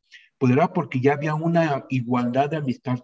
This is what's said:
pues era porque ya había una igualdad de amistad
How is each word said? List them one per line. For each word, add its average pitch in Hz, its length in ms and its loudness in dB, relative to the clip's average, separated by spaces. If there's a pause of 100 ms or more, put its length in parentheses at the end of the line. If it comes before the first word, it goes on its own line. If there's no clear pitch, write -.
(380)
pues 127 160 2
era 165 200 4
porque 151 260 -4
ya 139 140 4
había 151 200 -4
una 160 560 0
igualdad 123 600 0
de 156 80 -4
amistad 127 460 -4